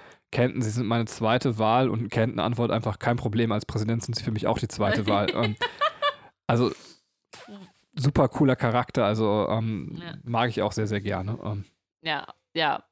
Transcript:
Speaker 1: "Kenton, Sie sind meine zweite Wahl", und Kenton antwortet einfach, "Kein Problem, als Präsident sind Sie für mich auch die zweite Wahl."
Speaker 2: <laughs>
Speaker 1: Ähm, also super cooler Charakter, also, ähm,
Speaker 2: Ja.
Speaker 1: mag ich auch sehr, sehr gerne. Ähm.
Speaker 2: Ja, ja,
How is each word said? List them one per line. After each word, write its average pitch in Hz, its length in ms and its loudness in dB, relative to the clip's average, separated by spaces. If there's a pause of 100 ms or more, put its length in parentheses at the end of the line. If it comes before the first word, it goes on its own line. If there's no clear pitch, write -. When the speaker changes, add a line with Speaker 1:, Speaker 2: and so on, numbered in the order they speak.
(300)
Speaker 1:
"Kenton, 123 300 2
Sie 110 100 0
sind 117 160 -2
meine 113 200 0
zweite 113 520 0
Wahl", 113 300 4
und 110 220 -2
Kenton 117 280 0
antwortet 117 380 0
einfach, 113 220 -2
"Kein 120 180 0
Problem, 113 340 0
als 107 140 -2
Präsident 110 380 -2
sind 117 120 -6
Sie - 100 -6
für 117 60 -2
mich 104 160 -2
auch 110 120 0
die - 100 -4
zweite 104 380 0
Wahl." 101 200 2
Speaker 2:
<laughs> - 80 -2
Speaker 1:
Ähm, - 220 0 (920)
also - 240 2 (1200)
super 135 340 4
cooler 131 280 4
Charakter, 123 500 2
also, 107 420 2
ähm, 110 540 -2
Speaker 2:
Ja. - 120 -12 (100)
Speaker 1:
mag 120 260 0
ich 110 120 -4
auch 104 100 0
sehr, 110 140 -2
sehr 104 140 -2
gerne. 101 420 -4
Ähm. 101 220 -6 (380)
Speaker 2:
Ja, 151 240 -6 (280)
ja, 156 380 0